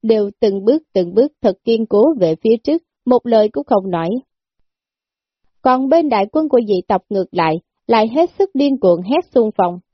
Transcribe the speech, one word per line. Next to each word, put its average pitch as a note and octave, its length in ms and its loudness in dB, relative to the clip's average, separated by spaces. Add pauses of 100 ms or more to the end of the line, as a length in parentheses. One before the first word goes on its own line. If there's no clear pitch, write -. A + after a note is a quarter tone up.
đều G#3+ 280 0 (100)
từng G3 260 -2
bước C#4+ 180 0 (100)
từng F3+ 200 -2
bước B3+ 180 0 (100)
thật G3 120 0 (100)
kiên A3+ 220 0
cố A#3 340 2
về D#3+ 160 0
phía A3 280 0
trước, D#4+ 200 -2 (220)
một B3 200 0
lời A3 240 2
cũng C#4+ 140 -6
không G3 260 -2
nói. E3 200 -4 (1500)
Còn C4 280 0
bên D#4+ 200 2
đại G#3 220 0
quân D#4 180 -2
của B3+ 180 2
dị F#3+ 200 0
tộc F#3+ 220 -2
ngược G3 240 -4
lại, E3 260 -2 (280)
lại G#3+ 200 2
hết D#4 220 0 (100)
sức G4 140 0
điên C#4 260 0
cuồng F3 220 2
hét C#4 240 -2 (100)
xung A3+ 220 2
phong. F3+ 220 -2 (140)